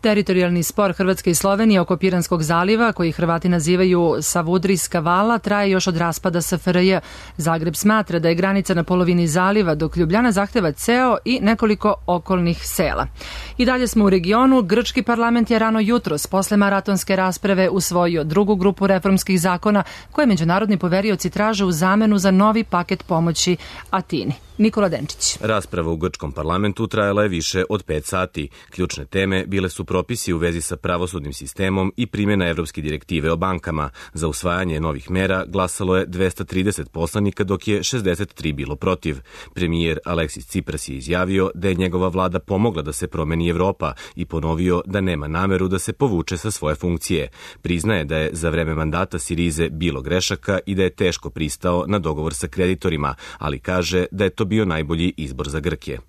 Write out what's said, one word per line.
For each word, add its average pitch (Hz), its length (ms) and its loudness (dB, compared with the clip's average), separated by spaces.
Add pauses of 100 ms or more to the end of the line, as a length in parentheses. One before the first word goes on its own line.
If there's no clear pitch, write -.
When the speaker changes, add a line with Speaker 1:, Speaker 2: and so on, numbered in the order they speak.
Speaker 1:
Teritorijalni 185 600 2
spor 196 300 0
Hrvatske 185 380 0
i 170 40 4
Slovenije 196 460 4
oko 175 160 2
Piranskog 175 460 0
zaliva, 196 500 2
koji 165 200 0
Hrvati 170 360 0
nazivaju 175 720 4
Savudrijska 175 800 0
vala, 196 380 2
traje 202 320 0
još 185 160 2
od 180 100 0
raspada 170 460 0
S - 100 -4
F 185 160 -2
R 180 80 2
J. 185 240 4 (360)
Zagreb 165 380 -2
smatra 208 440 2
da 165 100 2
je 170 60 4
granica 190 400 0
na 165 100 2
polovini 175 420 2
zaliva, 185 480 2
dok 156 220 -2
Ljubljana 196 360 4
zahteva 196 400 0
ceo 240 520 2
i 247 160 0
nekoliko 214 540 2 (120)
okolnih 175 600 0
sela. 131 400 0 (520)
I 247 60 2
dalje 247 220 2
smo 214 180 2
u 196 60 6
regionu. 220 520 4
Grčki 214 400 0
parlament 233 480 2
je 226 80 4
rano 220 220 2
jutros, 208 460 0
posle 196 300 0
maratonske 196 600 2
rasprave, 185 540 2
usvojio 175 540 2
drugu 196 320 2
grupu 190 300 2
reformskih 190 540 4
zakona 185 420 2 (300)
koje 294 140 2
međunarodni 190 520 2
poverioci 185 520 0
traže 208 340 0
u 180 80 2
zamenu 202 460 4
za 190 120 4
novi 214 340 4
paket 180 420 -2
pomoći 170 500 0 (340)
Atini. 139 440 -2 (240)
Nikola 214 300 2
Denčić. - 520 -4
Speaker 2:
Rasprava 95 500 -2
u 82 60 -2
grčkom 78 360 -4
parlamentu 92 540 -2
trajala 101 360 0
je 107 60 2
više 87 400 -2
od 101 140 -2
pet 76 220 -4
sati. 90 440 -4 (220)
Ključne 80 340 -6
teme 95 420 0
bile 95 220 -2
su 87 160 -8
propisi 92 480 -4
u 85 60 0
vezi 85 220 0
sa 80 160 -8
pravosudnim 87 560 -4
sistemom 95 640 -4
i 123 100 -2
primjena 101 420 0
evropske 82 320 -4
direktive 76 500 -4
o 82 60 0
bankama. 82 540 -4 (220)
Za 80 160 -4
usvajanje 87 520 -2
novih 78 300 -6
mera 92 360 0
glasalo 92 500 -2
je 95 100 0
dvesta 90 380 -2
trideset 92 480 -4
poslanika, 101 520 -2
dok 95 240 -4
je 101 140 0
šezdeset 98 520 -2
tri 80 180 -4
bilo 69 240 -6
protiv. 85 400 -2 (380)
Premijer 82 500 0
Aleksis 82 420 -4
Tsipras 76 420 -6
je 67 80 -10
izjavio 90 580 0
da 87 140 -4
je 92 60 0
njegova 90 340 0
vlada 90 300 -2
pomogla 98 440 -2
da 76 100 -8
se 85 140 -8
promeni 80 420 -2
Evropa 85 440 0 (220)
i 87 100 -8
ponovio 82 600 -2
da 98 140 -4
nema 80 280 -4
nameru 92 400 0
da 92 100 -2
se - 140 -6
povuče 95 440 -2
sa 107 140 -6
svoje 78 240 -4
funkcije. 82 540 -4 (340)
Priznaje 87 420 -2
da 76 120 -4
je 78 160 -2
za 82 180 -2
vreme 80 240 -2
mandata 80 440 -4
Sirize 82 500 -2
bilo 78 320 -4
grešaka 92 640 -2
i 98 80 -4
da 95 80 0
je 92 80 2
teško 87 400 -2
pristao 87 560 -2
na 104 120 0
dogovor 78 360 -4
sa - 140 -8
kreditorima, 85 680 -2 (240)
ali 71 200 -6
kaže 90 520 -2
da 95 140 -2
je 92 60 2
to - 120 -6
bio 107 220 0
najbolji 82 520 -2
izbor 69 320 -8
za 73 120 -6
Grke. 73 380 -6 (100)